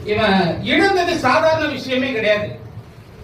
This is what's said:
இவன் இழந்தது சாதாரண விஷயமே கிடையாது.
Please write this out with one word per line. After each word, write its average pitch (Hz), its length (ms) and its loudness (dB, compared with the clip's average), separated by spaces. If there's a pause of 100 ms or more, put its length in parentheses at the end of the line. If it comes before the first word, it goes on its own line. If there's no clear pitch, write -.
இவன் 196 600 2
இழந்தது 349 540 2
சாதாரண 311 480 2
விஷயமே 262 460 -4
கிடையாது. 208 360 -2 (760)